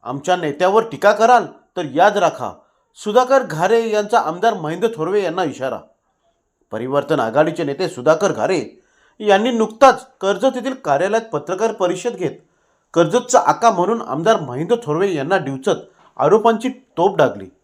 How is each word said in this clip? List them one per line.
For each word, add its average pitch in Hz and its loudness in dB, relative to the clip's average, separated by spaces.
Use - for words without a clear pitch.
आमच्या 139 -2
नेत्यावर 180 0
टीका - 0
कराल 226 4
तर 175 -4
याद 190 4
राखा, 156 -2
सुधाकर 247 2
घारे 202 0
यांचा 208 0
आमदार 185 0
महेंद्र 175 -4
थोरवे 185 -2
यांना 175 -4
इशारा. 127 -6
परिवर्तन 139 -2
आघाडीचे 156 0
नेते 143 -4
सुधाकर 160 0
घारे 123 -4
यांनी 208 2
नुकताच 226 2
कर्जत 202 0
येथील 254 -6
कार्यालयात 185 0
पत्रकार 190 -4
परिषद 196 -4
घेत 180 -4
कर्जतचा 180 2
आका 151 4
म्हणून 196 -2
आमदार 170 0
महेंद्र 156 -4
थोरवे 170 -2
यांना 151 -2
डिवचत 139 -4
आरोपांची 220 2
तोप 190 -2
डागली. 101 0